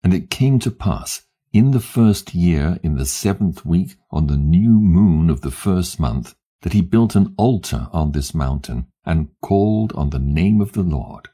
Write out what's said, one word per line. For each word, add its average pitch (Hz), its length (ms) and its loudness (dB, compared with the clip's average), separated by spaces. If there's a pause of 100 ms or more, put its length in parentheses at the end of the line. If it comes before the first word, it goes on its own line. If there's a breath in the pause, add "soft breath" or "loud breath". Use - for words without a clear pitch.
And 90 100 2
it - 180 -4
came 131 280 0
to 113 120 -4
pass, - 500 -6 (320)
in 123 180 4
the 127 80 2
first 110 540 0
year, 85 480 0
in 76 140 -2
the 67 100 -4
seventh - 600 -4
week, 87 320 -2 (120)
on 78 180 0
the 71 80 0
new 90 440 4
moon 87 500 4
of 69 120 -2
the 71 100 -8
first 92 480 -4
month, 62 360 -4 (280)
that 85 100 -4
he 104 80 4
built 113 340 2
an 98 220 2
altar 101 560 -2
on 78 180 -2
this 71 220 -4
mountain, 67 540 -4 (180)
and 80 240 -2 (120)
called 107 520 0
on 71 160 -2
the 67 100 -4
name 82 400 2
of 196 140 -2
the 104 100 -2
Lord. 76 500 -6